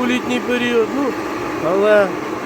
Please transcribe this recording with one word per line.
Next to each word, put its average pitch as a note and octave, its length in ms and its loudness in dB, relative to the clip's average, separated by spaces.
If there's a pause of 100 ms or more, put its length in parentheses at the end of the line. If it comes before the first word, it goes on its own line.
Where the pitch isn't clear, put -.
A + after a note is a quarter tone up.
у B3 40 0
літній B3 320 0
період, A#3+ 560 0
ну, C#4 100 0 (680)
але G3+ 360 4 (380)